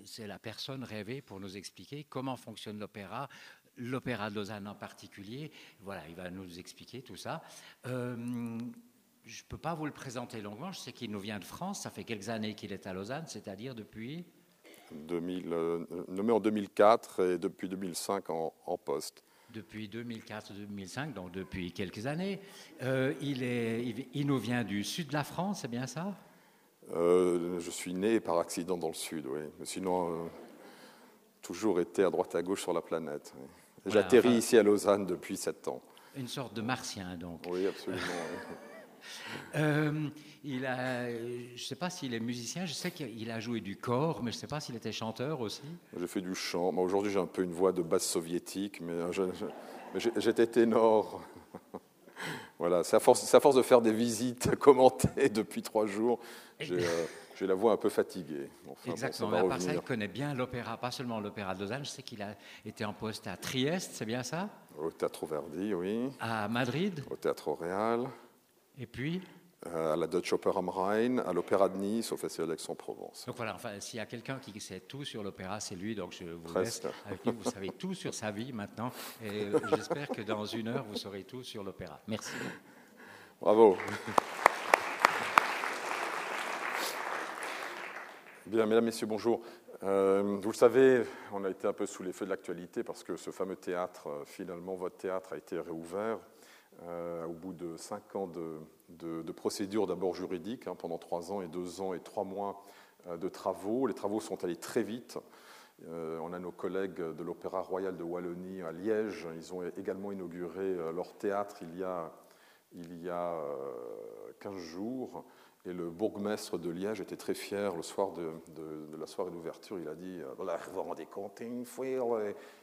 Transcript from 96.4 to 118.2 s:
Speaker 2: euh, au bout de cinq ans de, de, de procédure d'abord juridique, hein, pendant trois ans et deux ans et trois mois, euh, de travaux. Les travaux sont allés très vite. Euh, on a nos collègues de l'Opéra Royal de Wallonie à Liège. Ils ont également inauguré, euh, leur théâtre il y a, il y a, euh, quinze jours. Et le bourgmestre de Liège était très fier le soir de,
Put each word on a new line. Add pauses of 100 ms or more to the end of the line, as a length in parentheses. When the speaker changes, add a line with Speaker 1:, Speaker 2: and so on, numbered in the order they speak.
Speaker 2:
euh,
au
bout
de
cinq
ans
de, (320)
de,
de
procédure
d'abord
juridique,
hein,
pendant
trois
ans
et
deux
ans
et
trois
mois, (420)
euh,
de
travaux.
Les
travaux
sont
allés
très
vite. (680)
Euh,
on
a
nos
collègues
de
l'Opéra
Royal
de
Wallonie
à
Liège.
Ils
ont (160)
également
inauguré,
euh,
leur
théâtre
il
y
a, (640)
il
y
a,
euh, (680)
quinze
jours. (400)
Et
le
bourgmestre
de
Liège
était
très
fier
le
soir
de, (220)